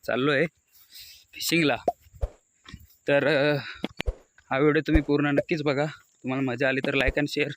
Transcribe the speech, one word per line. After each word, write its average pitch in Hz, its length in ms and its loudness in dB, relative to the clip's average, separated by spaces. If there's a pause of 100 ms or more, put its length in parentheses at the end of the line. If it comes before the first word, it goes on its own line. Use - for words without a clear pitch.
चाललो 127 260 0
आहे 143 140 2 (880)
फिशिंगला. 151 420 0 (1300)
तर, 143 200 4
अ, 147 300 2 (920)
हा 131 100 0
व्हिडिओ 151 280 4
तुम्ही 151 140 4
पूर्ण 143 240 0
नक्कीच 147 380 -2
बघा. 143 220 0
तुम्हाला 135 580 -6
मजा 131 260 -2
आली 131 100 0
तर 135 160 -2
like 135 220 2
and 147 100 0 (100)
share 143 200 -2